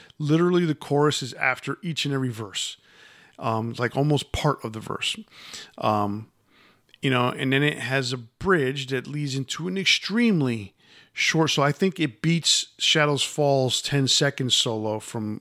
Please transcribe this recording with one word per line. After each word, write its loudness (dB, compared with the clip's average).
literally 2
the 0
chorus 0
is -8
after -2
each -4
and -4
every -2
verse, -8
um, -2
like, -2
almost 2
part 0
of -8
the -10
verse, -6
um, 0
you 0
know, 2
and -2
then 4
it 0
has -2
a -4
bridge 0
that -4
leads -6
into -6
an -4
extremely 2
short. 2
So 2
I 4
think 0
it -2
beats 2
Shadows 2
Fall's 2
ten 0
second 0
solo 0
from, -6